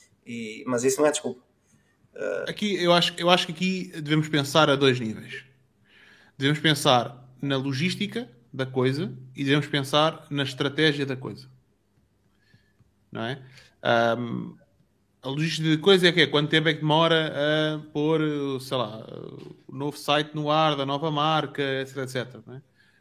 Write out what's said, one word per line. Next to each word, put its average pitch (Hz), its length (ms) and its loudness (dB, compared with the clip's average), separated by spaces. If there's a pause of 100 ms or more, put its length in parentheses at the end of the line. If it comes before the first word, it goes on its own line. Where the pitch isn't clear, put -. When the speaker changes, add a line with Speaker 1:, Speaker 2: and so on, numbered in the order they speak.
(260)
Speaker 1:
e... 113 400 -10
mas 123 180 0
isso 131 160 2
não 151 80 4
é 143 40 4
desculpa. - 280 -8 (760)
Eh, 92 320 -6
Speaker 2:
Aqui, 180 340 -2
eu 175 100 6
acho, 170 240 4
eu 175 140 2
acho 175 160 4
que 170 60 -8
aqui 185 400 -2 (100)
devemos 151 260 2
pensar 151 400 2
a 139 80 4
dois 135 240 4
níveis. 110 440 -10 (920)
Devemos 143 220 0
pensar 139 640 2 (160)
na 139 160 -2
logística 180 720 -4 (240)
da 131 140 -4
coisa 131 460 -2 (220)
e 147 100 -8
devemos 143 220 2
pensar 151 640 0
na 143 120 -2
estratégia 139 640 0
da 131 100 -6
coisa. 117 320 -12 (1600)
Não 110 120 -10
é? 123 200 -8 (400)
Ahm, 117 760 0 (680)
a 131 60 -10
logística 156 480 -2
da 156 60 -4
coisa 180 260 8
é 165 40 6
que 170 80 4
é 156 60 6
quanto 151 240 0
tempo 160 180 2
é 156 60 2
que 156 60 -8
demora 160 540 2
a 156 440 0 (140)
pôr, 156 280 0 (400)
sei 135 160 -6
lá, 110 280 -6 (600)
o - 80 -16
novo 143 220 -6
site 151 380 0
no 151 160 -2
ar 156 260 4
da 139 80 -2
nova 143 260 -2
marca, 147 520 0
et 135 260 -2
cetera, 135 160 -8
et 127 60 -8
cetera, 113 360 -8
não 120 100 -16
é? 135 60 -18 (380)